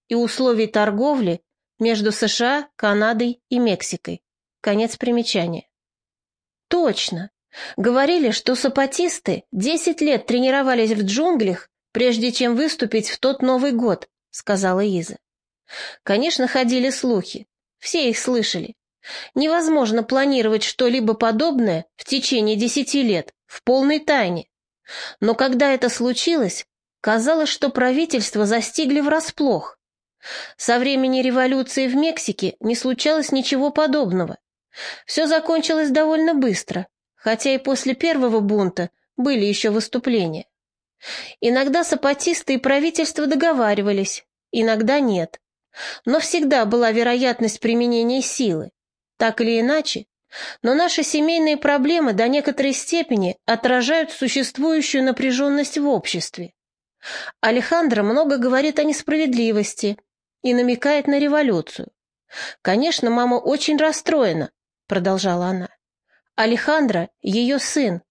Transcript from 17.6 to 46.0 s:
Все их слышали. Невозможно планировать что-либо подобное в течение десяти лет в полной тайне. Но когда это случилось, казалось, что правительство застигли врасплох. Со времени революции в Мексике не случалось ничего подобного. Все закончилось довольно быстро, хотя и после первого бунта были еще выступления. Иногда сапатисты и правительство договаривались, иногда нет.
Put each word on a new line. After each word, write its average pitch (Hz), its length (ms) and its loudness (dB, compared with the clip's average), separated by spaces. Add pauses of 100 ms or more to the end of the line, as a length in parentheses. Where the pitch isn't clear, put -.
Все 285 320 -2
их 220 80 -2
слышали. 220 580 -2 (580)
Невозможно 302 680 2
планировать 240 600 2
что-либо 240 520 0
подобное 226 720 0 (100)
в - 80 -20
течение 220 520 0
десяти 247 460 0
лет 202 300 0 (140)
в - 160 -20
полной 269 380 2
тайне. 220 500 0 (720)
Но 220 140 2
когда 269 380 2
это 254 160 0
случилось, 240 800 -2 (340)
казалось, 262 480 2
что - 220 -2
правительство 254 760 0
застигли 254 540 0
врасплох. 294 800 -2 (800)
Со 240 220 0
времени 262 440 2
революции 262 640 0
в 254 100 0
Мексике 302 640 -2
не 226 140 -2
случалось 269 580 -2
ничего 269 380 0
подобного. 262 680 0 (680)
Все 320 200 0
закончилось 311 640 0
довольно 311 440 2
быстро, 214 520 -2 (280)
хотя 226 400 0
и 262 40 0
после 262 360 -2
первого 254 460 2
бунта 196 500 0 (260)
были 247 280 0
еще 208 280 0
выступления. 214 760 -2 (920)
Иногда 269 440 2
сапатисты 285 720 0
и 254 40 0
правительство 294 680 0
договаривались, 208 1000 0 (260)
иногда 226 480 2
нет. 190 400 0 (640)